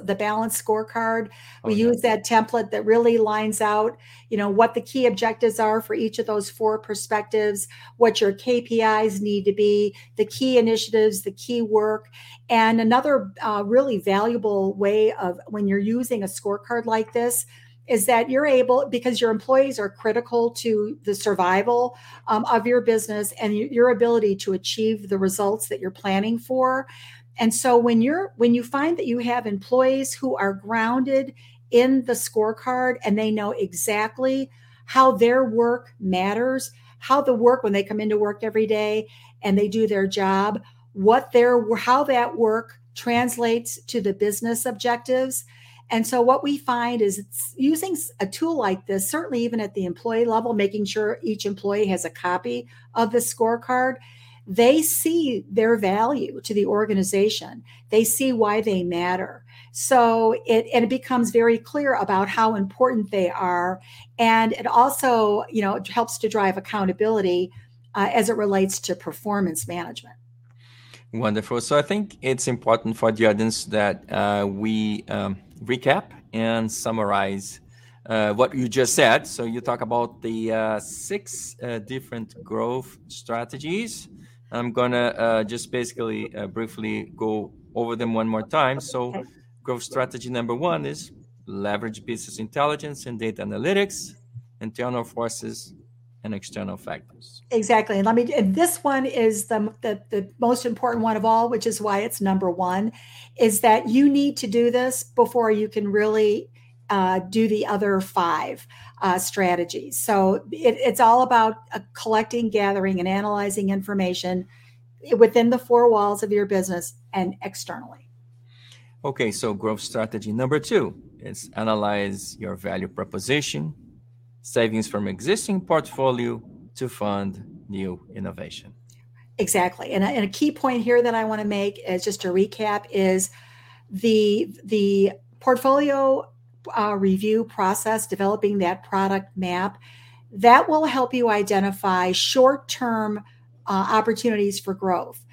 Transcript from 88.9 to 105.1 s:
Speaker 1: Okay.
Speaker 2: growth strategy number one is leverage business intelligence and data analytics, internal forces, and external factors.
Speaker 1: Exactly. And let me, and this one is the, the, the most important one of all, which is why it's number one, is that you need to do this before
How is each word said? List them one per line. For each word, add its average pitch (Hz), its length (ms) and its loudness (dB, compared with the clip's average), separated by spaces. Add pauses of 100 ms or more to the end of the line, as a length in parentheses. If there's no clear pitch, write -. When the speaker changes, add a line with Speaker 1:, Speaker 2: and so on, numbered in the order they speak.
Speaker 1:
Okay. 123 160 -10 (400)
Speaker 2:
growth 123 200 -6
strategy 127 460 -6
number 120 260 -4
one 156 300 -4
is 147 260 -12 (360)
leverage 104 580 -6
business - 320 -10
intelligence 143 720 -4
and 120 120 -10
data 110 240 -6
analytics, 165 720 -4 (480)
internal 120 420 -6
forces, 113 680 -10 (500)
and 110 100 -8
external 98 440 -10
factors. - 640 -16 (100)
Speaker 1:
Exactly. 220 460 0
And 196 80 0
let 226 100 2
me, 240 180 0
and 196 220 0
this 349 280 0
one 269 220 0
is 220 420 0
the, 214 340 -4
the, 214 280 -6
the 196 200 -4 (100)
most 240 260 0
important 233 380 -2
one 220 120 0
of 214 100 -2
all, 226 220 4
which 233 200 -2
is 220 120 -4
why 208 200 0
it's 226 200 -6
number 190 300 0
one, 185 420 -2 (460)
is 220 240 2
that 220 260 4
you 269 220 6
need 285 280 2
to 247 100 -6
do 233 240 2
this 254 320 -2
before 233 480 2